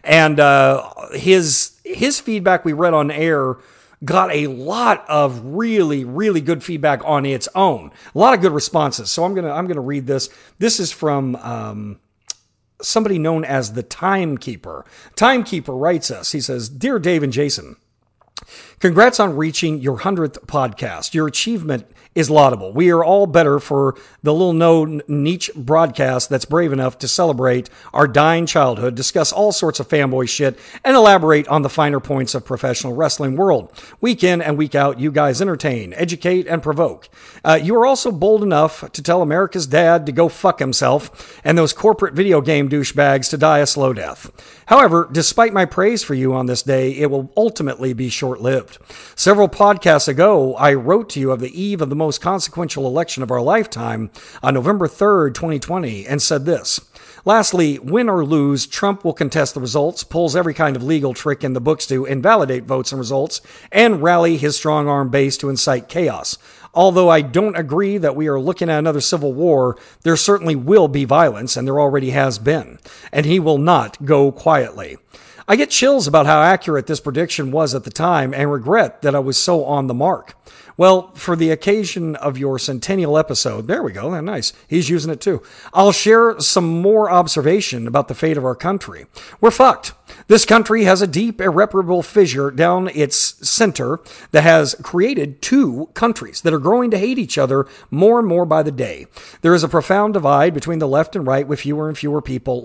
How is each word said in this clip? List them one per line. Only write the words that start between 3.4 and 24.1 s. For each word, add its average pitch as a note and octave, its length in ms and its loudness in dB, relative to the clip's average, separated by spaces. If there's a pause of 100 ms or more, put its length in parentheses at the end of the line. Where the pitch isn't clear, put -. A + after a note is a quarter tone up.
got F3+ 300 0
a D3 140 -2
lot F3 600 -2
of C#3+ 380 0
really, E3+ 580 0
really E3 380 -2
good D3+ 220 -4
feedback D3 420 -2
on D3 180 0
its C3+ 300 -4
own. D3+ 380 0 (240)
A - 20 -8
lot A#3+ 160 4
of F#3+ 80 0
good F3 100 2
responses. C#3+ 600 -2
So E3 120 -4
I'm F#3+ 120 -2
gonna, E3+ 160 -4
I'm E3+ 160 -6
gonna D#3+ 120 -6
read C3+ 280 -6
this. C3+ 200 -2 (300)
This A3+ 220 0
is E3+ 120 -6
from, C#3 440 -4
um, G#2+ 640 -12 (840)
somebody G#3 380 -2
known D#3+ 260 -2
as B2+ 280 -4
the A#2+ 100 -6
Timekeeper. C#3 1040 -6 (300)
Timekeeper G3+ 600 -2
writes D#3 340 0
us. F2+ 220 -10
He C#3+ 100 -6
says, A#2+ 260 -8
Dear G#3 300 -4
Dave E3 240 0
and C#3+ 100 -2
Jason, B2+ 440 -4 (1040)
congrats G3 400 4
on F3 180 0
reaching D#3 420 -2
your B2+ 200 -4
hundredth F3 480 -4
podcast. A#2 640 -6
Your D#3 140 0
achievement D#3 580 -4 (280)
is D3+ 160 0
laudable. B2 440 4
We F3 180 4
are E3 140 4
all G3+ 200 4
better D3+ 320 4
for C#3 380 -2 (260)